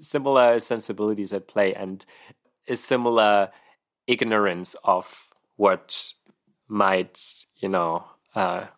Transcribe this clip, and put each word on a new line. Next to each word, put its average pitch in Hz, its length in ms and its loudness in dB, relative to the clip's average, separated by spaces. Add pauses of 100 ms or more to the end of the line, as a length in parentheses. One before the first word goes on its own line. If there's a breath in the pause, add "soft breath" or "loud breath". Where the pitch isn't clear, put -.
similar 135 600 4
sensibilities 104 720 -4
at 98 160 -8
play 98 260 0
and 95 300 -12 (640 loud breath)
a 127 80 -2
similar 113 720 2 (560 soft breath)
ignorance 104 760 0
of - 460 -4 (280)
what - 560 0 (560)
might, 95 760 -2 (140)
you 104 100 -6
know, 87 360 -2 (300)
uh, 95 300 -4 (140)